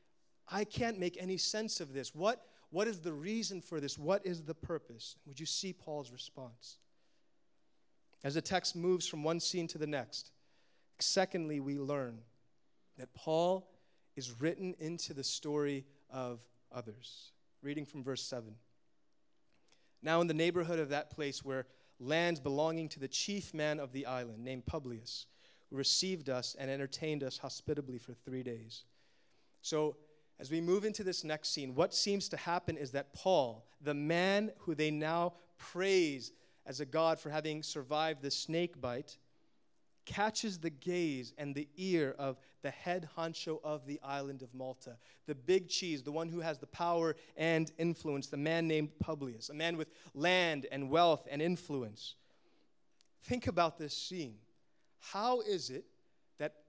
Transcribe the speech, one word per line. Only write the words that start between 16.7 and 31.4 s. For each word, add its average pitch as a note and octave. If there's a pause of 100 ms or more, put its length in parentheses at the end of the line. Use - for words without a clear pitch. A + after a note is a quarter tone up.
others. A#2+ (280)
Reading D3
from C#3
verse B2+
seven. A2 (1400)
"Now D#3+
in F3
the D#3+
neighborhood E3+
of D3
that C#3+
place C#3+
were C3 (320)
lands D#3+
belonging D3+
to -
the C3+
chief -
man D3+
of C3+
the C3+
island, A#2+
named B2+
Publius, B2 (420)
who C#3
received D3
us B2
and C3+
entertained C#3
us C3
hospitably C3+
for A#2+
three C3
days." A#2 (760)
So, D3+ (420)
as C3
we D#3+
move F#3
into G#3+
this F#3
next D3+